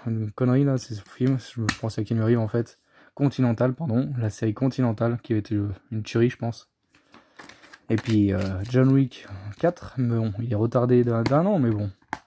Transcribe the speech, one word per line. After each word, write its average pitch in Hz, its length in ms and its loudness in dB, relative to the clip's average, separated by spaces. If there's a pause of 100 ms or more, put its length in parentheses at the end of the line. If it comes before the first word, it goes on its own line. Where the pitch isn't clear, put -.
Une 110 240 -4
connerie 127 320 2
là, 135 140 0
c'est 117 180 -10
ce 101 60 -12
film, 131 360 -2
je - 220 -12
me 110 80 -4 (140)
pense 113 180 -4
à 107 60 -4
Keanu 113 180 0
Reeves 117 160 4
en 110 80 -2
fait. 117 320 -4 (340)
Continental, 127 600 0
pardon, 143 420 -2
la 113 120 -2
série 110 240 -2
Continental, 117 680 0
qui - 140 -6
avait 107 80 2
été, 107 140 -6
euh, 101 120 0 (240)
une 110 100 -4
tuerie, 117 280 2
je - 80 -6
pense. - 340 -8 (1160)
Et 113 80 2
puis, 107 340 2
euh, 95 380 -2
John 131 200 4
Wick 135 380 2 (320)
quatre, 170 380 -2
mais 120 180 0
bon, 113 240 0
il 117 140 -4
est - 20 0
retardé 123 480 4
d'un, 117 200 0
d'un 139 220 2
an, 202 140 2
mais 120 120 2
bon, 104 200 -2 (360)